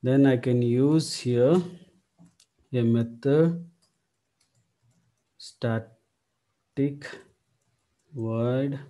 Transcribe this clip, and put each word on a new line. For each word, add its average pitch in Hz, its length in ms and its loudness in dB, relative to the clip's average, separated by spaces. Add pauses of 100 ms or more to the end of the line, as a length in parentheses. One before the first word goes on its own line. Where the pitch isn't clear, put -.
Then 135 200 4
I 135 120 4
can 123 260 0
use 135 540 0
here 127 440 2 (1120)
a 127 100 0
method 139 880 0 (1700)
static - 1700 -8 (1040)
void 127 640 -2 (120)